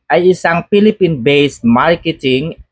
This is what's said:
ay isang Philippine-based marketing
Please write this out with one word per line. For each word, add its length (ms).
ay 320
isang 320
Philippine-based 960
marketing 880